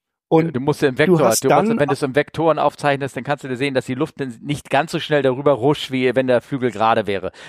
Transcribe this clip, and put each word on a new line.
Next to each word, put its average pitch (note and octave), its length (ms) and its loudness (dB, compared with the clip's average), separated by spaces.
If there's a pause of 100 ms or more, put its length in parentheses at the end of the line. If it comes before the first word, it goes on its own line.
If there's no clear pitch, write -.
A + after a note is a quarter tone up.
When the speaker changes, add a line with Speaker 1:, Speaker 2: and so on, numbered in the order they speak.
(300)
Speaker 1:
Und D#3+ 240 2
Speaker 2:
Du B2 60 -4
musst C#3+ 220 -2
den C3 140 2
Speaker 1:
du A2+ 40 0
Speaker 2:
Vektor, E3 220 4
Speaker 1:
hast A2+ 240 2
Speaker 2:
du - 20 2
musst, D3 220 4
Speaker 1:
dann A3+ 100 0
Speaker 2:
wenn C#3+ 80 2
du C#3 60 -2
es C#3+ 100 -2
im C3 100 -4
Vektoren D3+ 460 0
aufzeichnest, C#3 560 -2
dann B2 80 -8
kannst C#3+ 220 -6
du - 20 -10
dir B2+ 80 -4
sehen, C#3 180 -4
dass B2+ 120 -2
die C3 100 -6
Luft D3+ 240 -6
dann B2+ 220 -8
nicht - 280 -8
ganz D3 220 0
so E3 80 -4
schnell D3 220 0
darüber C3+ 320 2
rutscht, C3+ 360 0
wie B2+ 280 0
wenn C3 100 2
der B2 140 2
Flügel B2+ 300 -4
gerade A2 360 2
wäre. F#2 240 -4 (180)